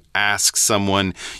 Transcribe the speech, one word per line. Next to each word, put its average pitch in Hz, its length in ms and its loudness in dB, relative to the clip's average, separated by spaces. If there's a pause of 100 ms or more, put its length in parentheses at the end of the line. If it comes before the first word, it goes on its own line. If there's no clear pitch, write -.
(160)
ask 104 400 0
someone. 98 580 2 (260)